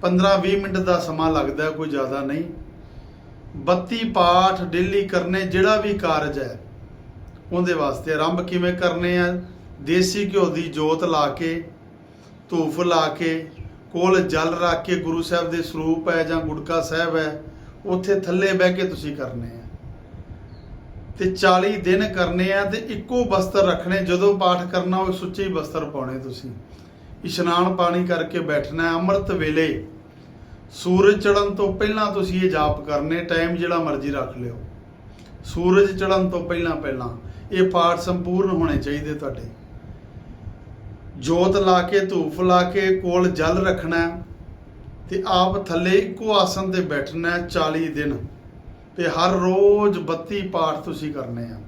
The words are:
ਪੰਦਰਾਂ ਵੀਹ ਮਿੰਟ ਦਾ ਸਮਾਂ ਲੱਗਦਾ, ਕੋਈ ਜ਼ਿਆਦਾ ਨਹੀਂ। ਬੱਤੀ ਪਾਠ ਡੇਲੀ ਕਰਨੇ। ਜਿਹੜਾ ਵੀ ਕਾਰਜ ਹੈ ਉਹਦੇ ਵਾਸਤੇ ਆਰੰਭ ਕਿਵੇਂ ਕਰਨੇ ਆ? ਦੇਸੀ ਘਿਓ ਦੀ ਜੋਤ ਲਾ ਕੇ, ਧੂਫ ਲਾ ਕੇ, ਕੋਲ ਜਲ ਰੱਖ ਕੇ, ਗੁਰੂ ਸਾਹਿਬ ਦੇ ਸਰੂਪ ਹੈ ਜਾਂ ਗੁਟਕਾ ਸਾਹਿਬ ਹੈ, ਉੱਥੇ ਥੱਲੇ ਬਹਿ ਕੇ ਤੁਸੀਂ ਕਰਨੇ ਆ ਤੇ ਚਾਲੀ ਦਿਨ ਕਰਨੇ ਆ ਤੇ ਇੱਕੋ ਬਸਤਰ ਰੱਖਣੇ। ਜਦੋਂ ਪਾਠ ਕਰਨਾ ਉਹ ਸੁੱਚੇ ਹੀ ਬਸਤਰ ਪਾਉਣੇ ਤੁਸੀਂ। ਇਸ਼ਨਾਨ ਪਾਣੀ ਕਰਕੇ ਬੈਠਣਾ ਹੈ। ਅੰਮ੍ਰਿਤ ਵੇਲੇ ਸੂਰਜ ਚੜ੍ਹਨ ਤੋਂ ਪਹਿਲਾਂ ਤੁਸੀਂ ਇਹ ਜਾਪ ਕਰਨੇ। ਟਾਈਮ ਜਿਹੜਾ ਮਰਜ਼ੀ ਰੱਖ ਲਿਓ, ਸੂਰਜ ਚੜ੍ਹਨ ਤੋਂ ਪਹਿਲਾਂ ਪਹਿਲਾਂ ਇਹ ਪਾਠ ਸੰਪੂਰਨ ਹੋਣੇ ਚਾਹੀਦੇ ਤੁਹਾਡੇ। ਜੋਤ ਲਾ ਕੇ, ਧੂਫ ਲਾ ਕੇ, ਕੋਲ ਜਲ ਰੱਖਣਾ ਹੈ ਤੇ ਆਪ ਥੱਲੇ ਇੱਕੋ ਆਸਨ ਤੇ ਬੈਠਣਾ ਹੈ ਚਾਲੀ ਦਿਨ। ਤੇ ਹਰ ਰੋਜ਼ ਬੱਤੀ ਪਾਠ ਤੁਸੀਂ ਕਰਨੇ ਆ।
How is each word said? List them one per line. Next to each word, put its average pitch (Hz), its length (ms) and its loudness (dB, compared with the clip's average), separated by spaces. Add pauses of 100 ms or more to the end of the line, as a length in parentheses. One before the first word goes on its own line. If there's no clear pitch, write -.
ਪੰਦਰਾਂ 185 360 4
ਵੀਹ 196 240 2
ਮਿੰਟ 190 160 -4
ਦਾ 180 220 2
ਸਮਾਂ 160 320 0
ਲੱਗਦਾ, 147 380 0
ਕੋਈ 156 200 -6
ਜ਼ਿਆਦਾ 139 320 -2
ਨਹੀਂ। 143 220 -4 (1120)
ਬੱਤੀ 180 540 0
ਪਾਠ 185 520 4
ਡੇਲੀ 185 460 0
ਕਰਨੇ। 185 340 0
ਜਿਹੜਾ 185 340 4
ਵੀ 208 180 0
ਕਾਰਜ 151 460 -2
ਹੈ 123 200 -8 (920)
ਉਹਦੇ 180 220 0
ਵਾਸਤੇ 151 400 -2
ਆਰੰਭ 165 340 0
ਕਿਵੇਂ 180 260 0
ਕਰਨੇ 175 440 0
ਆ? 175 240 0 (400)
ਦੇਸੀ 185 480 2
ਘਿਓ 180 160 4
ਦੀ 170 160 -2
ਜੋਤ 156 420 0
ਲਾ 156 240 2
ਕੇ, 165 360 -4 (840)
ਧੂਫ 160 300 -2
ਲਾ 170 280 2
ਕੇ, 160 400 -2 (440)
ਕੋਲ 185 300 4
ਜਲ 160 400 0
ਰੱਖ 170 240 2
ਕੇ, 180 100 0
ਗੁਰੂ 165 260 -2
ਸਾਹਿਬ 170 280 0
ਦੇ 165 120 -2
ਸਰੂਪ 160 480 -2
ਹੈ 165 140 2
ਜਾਂ 160 180 -2
ਗੁਟਕਾ 156 400 -2
ਸਾਹਿਬ 165 360 -2
ਹੈ, 151 260 -2 (420)
ਉੱਥੇ 190 340 0
ਥੱਲੇ 185 340 2
ਬਹਿ 185 200 4
ਕੇ 185 100 -2
ਤੁਸੀਂ 151 320 -6
ਕਰਨੇ 120 320 -8
ਆ 113 140 -14 (1600)
ਤੇ 190 140 0
ਚਾਲੀ 185 460 4
ਦਿਨ 190 360 4
ਕਰਨੇ 180 400 2
ਆ 196 120 2
ਤੇ 196 120 -2
ਇੱਕੋ 233 480 -2
ਬਸਤਰ 196 420 4
ਰੱਖਣੇ। 180 380 0
ਜਦੋਂ 185 320 4
ਪਾਠ 180 340 2
ਕਰਨਾ 180 260 0
ਉਹ 190 140 0
ਸੁੱਚੇ 185 320 -6
ਹੀ 185 100 -4
ਬਸਤਰ 156 320 -4
ਪਾਉਣੇ 131 340 -6
ਤੁਸੀਂ। 131 300 -12 (720)
ਇਸ਼ਨਾਨ 180 520 2
ਪਾਣੀ 180 320 2
ਕਰਕੇ 170 320 -2
ਬੈਠਣਾ 151 440 -2
ਹੈ। 165 100 0
ਅੰਮ੍ਰਿਤ 190 380 0
ਵੇਲੇ 156 560 0 (840)
ਸੂਰਜ 190 520 4
ਚੜ੍ਹਨ 202 320 4
ਤੋਂ 196 180 0
ਪਹਿਲਾਂ 214 400 0
ਤੁਸੀਂ 185 280 -2
ਇਹ 185 80 4
ਜਾਪ 151 360 0
ਕਰਨੇ। 151 380 -2
ਟਾਈਮ 170 320 0
ਜਿਹੜਾ 170 240 0
ਮਰਜ਼ੀ 143 320 -2
ਰੱਖ 131 260 -6
ਲਿਓ, 117 200 -8 (880)
ਸੂਰਜ 185 540 4
ਚੜ੍ਹਨ 190 300 2
ਤੋਂ 175 140 -4
ਪਹਿਲਾਂ 170 320 -2
ਪਹਿਲਾਂ 131 340 -6 (420)
ਇਹ 185 200 4
ਪਾਠ 170 280 4
ਸੰਪੂਰਨ 180 500 0
ਹੋਣੇ 165 280 2
ਚਾਹੀਦੇ 147 360 -4
ਤੁਹਾਡੇ। 123 360 -8 (1700)
ਜੋਤ 175 400 2
ਲਾ 185 240 4
ਕੇ, 180 180 2
ਧੂਫ 185 420 -2
ਲਾ 180 220 6
ਕੇ, 190 360 0
ਕੋਲ 180 300 2
ਜਲ 160 280 0 (100)
ਰੱਖਣਾ 170 300 -2
ਹੈ 170 280 -2 (840)
ਤੇ 185 180 -4
ਆਪ 190 400 4
ਥੱਲੇ 175 220 0
ਇੱਕੋ 208 500 2
ਆਸਨ 190 320 0
ਤੇ 185 100 0
ਬੈਠਣਾ 151 500 -2
ਹੈ 175 160 -4
ਚਾਲੀ 160 400 -2
ਦਿਨ। 147 300 -4 (800)
ਤੇ 175 100 0
ਹਰ 180 320 2
ਰੋਜ਼ 196 600 6
ਬੱਤੀ 165 480 -4
ਪਾਠ 160 360 0
ਤੁਸੀਂ 151 300 -6
ਕਰਨੇ 117 300 -8
ਆ। 113 240 -12